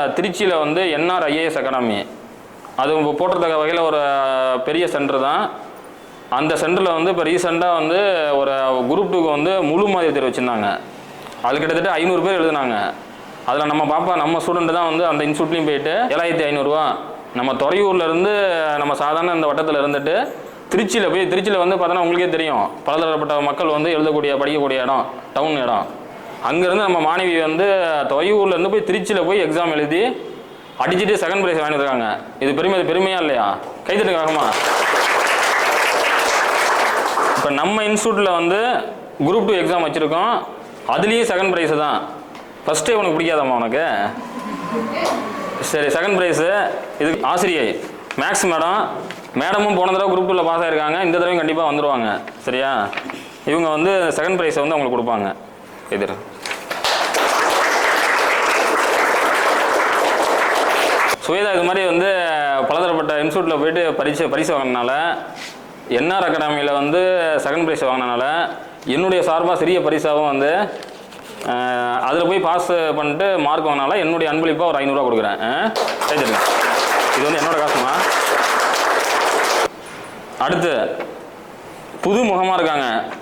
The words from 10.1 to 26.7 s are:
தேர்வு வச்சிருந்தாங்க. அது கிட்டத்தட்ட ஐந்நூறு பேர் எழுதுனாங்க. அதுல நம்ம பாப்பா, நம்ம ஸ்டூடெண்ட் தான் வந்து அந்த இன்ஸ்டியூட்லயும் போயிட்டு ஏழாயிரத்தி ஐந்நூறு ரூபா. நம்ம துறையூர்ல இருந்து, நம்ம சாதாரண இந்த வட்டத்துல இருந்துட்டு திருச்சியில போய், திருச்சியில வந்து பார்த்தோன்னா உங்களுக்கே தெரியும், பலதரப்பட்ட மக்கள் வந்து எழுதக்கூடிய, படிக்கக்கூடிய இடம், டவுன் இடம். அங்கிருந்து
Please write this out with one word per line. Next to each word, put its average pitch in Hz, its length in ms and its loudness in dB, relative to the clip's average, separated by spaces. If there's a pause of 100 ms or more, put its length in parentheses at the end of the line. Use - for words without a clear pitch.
தேர்வு 131 180 0
வச்சிருந்தாங்க. 120 380 -2 (720)
அது 135 180 0
கிட்டத்தட்ட 165 320 0
ஐந்நூறு 170 300 0
பேர் 185 180 0
எழுதுனாங்க. 147 360 0 (680)
அதுல 143 200 0
நம்ம 151 200 2
பாப்பா, 151 300 2
நம்ம 160 240 2
ஸ்டூடெண்ட் 170 340 0
தான் 170 160 2
வந்து 165 160 2
அந்த 151 200 2
இன்ஸ்டியூட்லயும் 156 440 0
போயிட்டு 147 240 0 (160)
ஏழாயிரத்தி 165 380 0
ஐந்நூறு 143 220 0
ரூபா. 151 160 2 (500)
நம்ம 127 180 0
துறையூர்ல 180 500 2
இருந்து, 170 280 2 (460)
நம்ம 147 180 0
சாதாரண 156 400 0
இந்த 160 120 2
வட்டத்துல 147 340 0
இருந்துட்டு 143 340 0 (540)
திருச்சியில 196 400 2
போய், 180 180 2
திருச்சியில 190 300 0
வந்து 180 200 2
பார்த்தோன்னா 175 280 2
உங்களுக்கே 175 240 2
தெரியும், 156 360 0 (200)
பலதரப்பட்ட 151 560 0
மக்கள் 151 360 0
வந்து 156 140 0
எழுதக்கூடிய, 151 460 2
படிக்கக்கூடிய 139 460 0
இடம், 131 220 0 (280)
டவுன் 151 240 0
இடம். 120 280 0 (580)
அங்கிருந்து 180 400 2